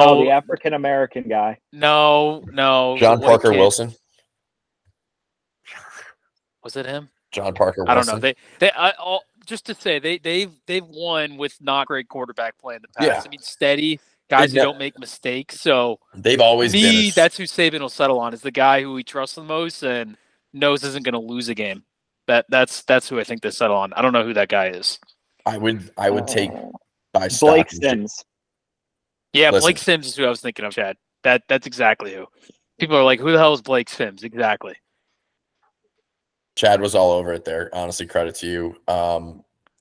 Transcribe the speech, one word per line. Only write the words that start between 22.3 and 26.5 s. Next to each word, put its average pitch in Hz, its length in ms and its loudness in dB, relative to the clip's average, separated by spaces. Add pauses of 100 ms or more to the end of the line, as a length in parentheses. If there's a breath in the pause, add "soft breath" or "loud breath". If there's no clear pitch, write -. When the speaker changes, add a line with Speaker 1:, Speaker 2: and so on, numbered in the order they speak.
Speaker 2:
that's, 131 340 0
that's 131 260 2
who 123 100 -6
I 107 40 -4
think 117 180 -10
they 107 80 -6
settle 101 280 0
on. 98 160 -4
I 104 100 -2
don't 127 100 2
know 117 100 2
who 113 120 -6
that 101 140 0
guy 98 180 0
is. 90 320 -8 (460)
Speaker 3:
I 104 120 -4
would, 107 400 -4
I 101 140 0
would 101 160 -2
take 104 240 -2